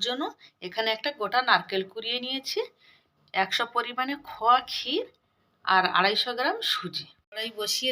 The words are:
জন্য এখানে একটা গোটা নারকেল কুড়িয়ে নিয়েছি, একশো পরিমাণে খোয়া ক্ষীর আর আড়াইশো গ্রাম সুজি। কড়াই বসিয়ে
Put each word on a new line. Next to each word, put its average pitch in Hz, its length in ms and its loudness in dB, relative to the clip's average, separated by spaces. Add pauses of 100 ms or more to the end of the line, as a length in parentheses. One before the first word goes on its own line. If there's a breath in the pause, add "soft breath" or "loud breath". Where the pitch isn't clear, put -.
জন্য 254 160 -2 (440 loud breath)
এখানে 220 300 -2
একটা 285 140 -2 (100)
গোটা 214 280 2
নারকেল 190 340 2 (100)
কুড়িয়ে 226 320 -4
নিয়েছি, 262 360 -4 (720 soft breath)
একশো - 300 2 (100)
পরিমাণে 247 400 -2 (140)
খোয়া 240 300 6 (120)
ক্ষীর 349 360 -4 (580)
আর 185 200 6 (140)
আড়াইশো 208 400 2
গ্রাম 330 200 0 (140)
সুজি। - 340 -6 (220)
কড়াই 220 220 -6 (100)
বসিয়ে 226 320 -2